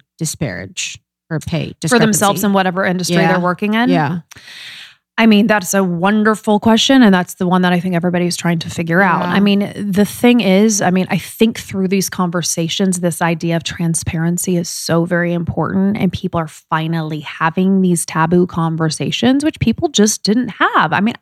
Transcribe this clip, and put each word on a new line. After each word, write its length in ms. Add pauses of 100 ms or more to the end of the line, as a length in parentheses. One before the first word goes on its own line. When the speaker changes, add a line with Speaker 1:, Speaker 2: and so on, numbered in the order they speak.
(200)
Speaker 1:
disparage 800 (320)
or 80
pay 340 (140)
Speaker 2:
For 100
themselves 440
Speaker 1:
discrepancy? 40
Speaker 2:
in 80
whatever 320
industry 300
Speaker 1:
Yeah. 160
Speaker 2:
they're 80
working 340
in? 160
Speaker 1:
Yeah. 300 (960)
Speaker 2:
I 120
mean, 180
that's 300
a 80
wonderful 760
question. 440
And 100
that's 220
the 120
one 140
that 100
I 80
think 140
everybody's 420
trying 240
to 100
figure 300
out. 220
Speaker 1:
Yeah. 120
Speaker 2:
I 60
mean, 520
the 140
thing 360
is, 400
I 80
mean, 220
I 80
think 400
through 280
these 220
conversations, 920
this 220
idea 340
of 80
transparency 960
is 120
so 360
very 280
important. 640
And 140
people 280
are 80
finally 720
having 600
these 260
taboo 400
conversations, 960
which 160
people 300
just 340
didn't 260
have. 440
I 60
mean, 220